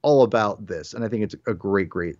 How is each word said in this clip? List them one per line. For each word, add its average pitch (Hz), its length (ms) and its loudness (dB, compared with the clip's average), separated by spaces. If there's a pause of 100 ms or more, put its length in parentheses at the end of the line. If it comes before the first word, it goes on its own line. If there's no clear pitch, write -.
all 143 180 6
about 107 460 2
this. 80 260 -10
And 117 100 -6
I 113 40 -2
think 107 160 -4
it's 95 120 -4 (120)
a 107 80 -2
great, 95 340 0
great, 85 300 -6